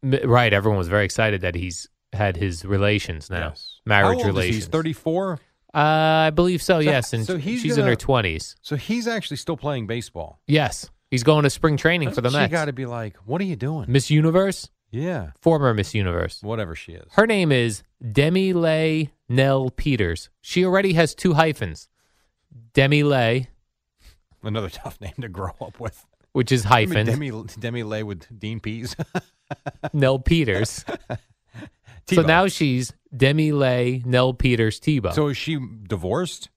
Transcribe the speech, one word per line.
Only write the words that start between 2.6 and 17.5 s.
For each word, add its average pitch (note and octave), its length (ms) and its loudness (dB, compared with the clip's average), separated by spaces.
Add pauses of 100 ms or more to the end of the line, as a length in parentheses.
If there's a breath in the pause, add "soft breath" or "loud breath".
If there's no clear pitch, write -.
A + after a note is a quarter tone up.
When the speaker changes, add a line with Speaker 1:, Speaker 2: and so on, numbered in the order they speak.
Speaker 1:
relations G2 640 -2
now. E2+ 220 -6
Speaker 2:
Yes. - 340 -18
Speaker 1:
Marriage G2+ 220 4
Speaker 2:
How F#2+ 80 4
old - 120 -2
Speaker 1:
relations. F#2+ 220 0
Speaker 2:
is G2+ 60 0
he? G#2+ 60 -4
He's F2+ 80 -10
thirty-four? D#3+ 720 -4 (360)
Speaker 1:
Uh, D#3 500 4
I D#3 40 2
believe F3 320 2
so, F#3 140 2
Speaker 2:
So, D3+ 140 2
Speaker 1:
yes, C3 220 0
and D3+ 140 -2
Speaker 2:
so F#3 100 -2
he's G#3 240 -4
Speaker 1:
she's D#3 160 0
in C#3+ 80 4
her B2+ 60 4
Speaker 2:
gonna A#2 60 2
Speaker 1:
twenties. G2+ 680 -2
Speaker 2:
So - 140 -8
he's A3 300 -4
actually A3 300 -6
still D#3+ 220 -6
playing C3 280 -6
baseball. F#2 600 -10
Speaker 1:
Yes. C#3+ 420 0 (220)
He's B2 120 -2
going D3+ 220 4
to C#3 60 6
spring D#3 260 0
training D#3+ 360 0
for - 100 -4
the B2 80 2
Speaker 2:
She C3+ 60 -2
Speaker 1:
Mets. C#3+ 140 0
Speaker 2:
gotta D#3 220 -2
be B2+ 140 -8
like, A#2 300 -10 (100)
"What C#3+ 140 -4
are G3+ 40 -4
you F3+ 120 -6
doing?" C3 360 -6
Speaker 1:
Miss C3 180 4
Universe? E3 600 2 (200)
Speaker 2:
Yeah. B2+ 400 -6 (100)
Speaker 1:
Former C#3+ 340 4
Miss G#2 200 -2
Universe. F2 480 -2
Speaker 2:
Whatever G#2 320 -6
she - 180 -18
is. E2 200 -20
Speaker 1:
Her G#3+ 140 4
name F#3+ 260 2